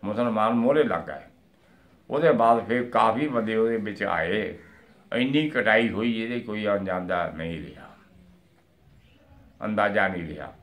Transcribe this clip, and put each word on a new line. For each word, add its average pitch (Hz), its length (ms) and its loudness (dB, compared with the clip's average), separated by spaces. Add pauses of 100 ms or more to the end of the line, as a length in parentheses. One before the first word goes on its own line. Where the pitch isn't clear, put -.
ਮੁਸਲਮਾਨ 110 480 0
ਮੋਹਰੇ 127 320 4
ਲੱਗ 92 160 -2
ਗਏ। 69 300 -12 (800)
ਉਹਦੇ 151 220 4
ਬਾਅਦ 113 340 4
ਫਿਰ 120 180 0
ਕਾਫੀ 113 440 2
ਬੰਦੇ 113 280 -2
ਉਹਦੇ 113 200 2
ਵਿੱਚ 104 260 -4
ਆਏ। 87 560 -2 (580)
ਇੰਨੀ 139 320 0
ਕਟਾਈ 113 400 2
ਹੋਈ 110 340 -2
ਇਹਦੇ 120 180 -4
ਕੋਈ 107 280 -4
ਅੰਦਾਜ਼ਾ 92 680 -2
ਨਹੀਂ 82 300 -8
ਰਿਹਾ, - 220 -20 (1800)
ਅੰਦਾਜ਼ਾ 104 440 2
ਨਹੀਂ 87 200 -6
ਰਿਹਾ। 76 240 -12 (100)